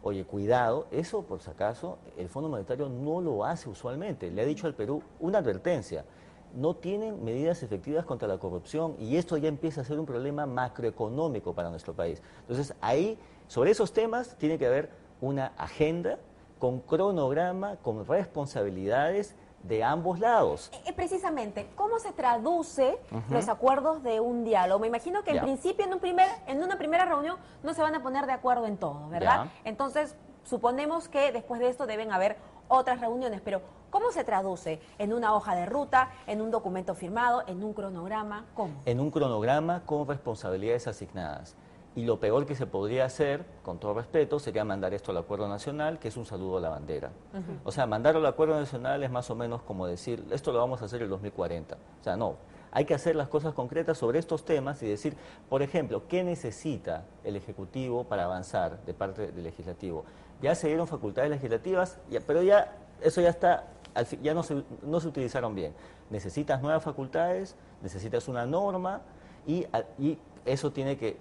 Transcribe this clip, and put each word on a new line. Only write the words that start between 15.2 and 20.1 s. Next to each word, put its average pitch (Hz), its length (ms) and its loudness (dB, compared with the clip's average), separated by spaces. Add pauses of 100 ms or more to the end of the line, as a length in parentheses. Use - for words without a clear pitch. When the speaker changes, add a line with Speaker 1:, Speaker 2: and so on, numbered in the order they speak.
Speaker 1:
una 135 360 -2
agenda 170 600 0 (400)
con 127 220 0
cronograma, 180 960 2
con 107 300 -4
responsabilidades 139 1300 0 (280)
de 110 200 0
ambos 170 360 2